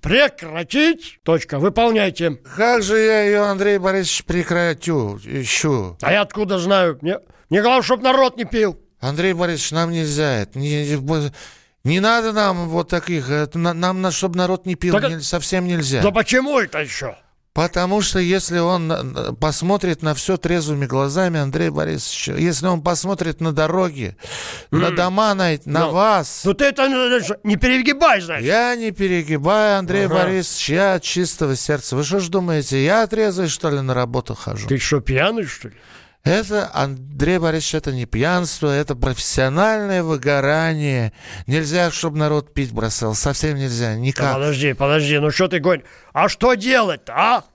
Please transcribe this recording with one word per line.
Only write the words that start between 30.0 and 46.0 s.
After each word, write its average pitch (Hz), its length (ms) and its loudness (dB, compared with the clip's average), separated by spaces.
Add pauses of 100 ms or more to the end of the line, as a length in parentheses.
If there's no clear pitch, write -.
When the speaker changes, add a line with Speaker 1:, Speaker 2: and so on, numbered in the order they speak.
Speaker 1:
Ага. 185 120 2
Speaker 2:
Борисович, 185 520 0
я 190 280 2
от 165 60 -2
чистого 156 540 -2
сердца. 135 400 -2
Вы 147 80 0
что 185 160 0
ж 175 80 -4
думаете, 156 560 0
я 208 220 4
трезвый, 190 420 0
что 156 220 -4
ли, 143 100 -2
на 131 140 -2
работу 123 400 -2
хожу? - 340 -8
Speaker 1:
Ты 135 80 2
что, 135 240 0
пьяный, 175 460 0
что - 220 -14
ли? 98 60 -18 (500)
Speaker 2:
Это, 202 500 0
Андрей 139 640 -2
Борисович, 160 380 0
это 147 160 -4
не 123 120 -4
пьянство, 156 640 0
это 143 280 0
профессиональное 180 1080 0
выгорание. 143 1120 0 (340)
Нельзя, 160 460 0
чтобы 156 260 -4
народ 151 340 0
пить 131 200 -4
бросал, 110 420 -2
совсем 143 420 -2
нельзя, 120 380 -2
никак. 127 320 -2
Speaker 1:
Да 135 80 0
подожди, 139 380 0
подожди, 147 480 2
ну 151 100 2
что 185 160 2
ты 180 140 -2
гонишь? 160 240 0 (280)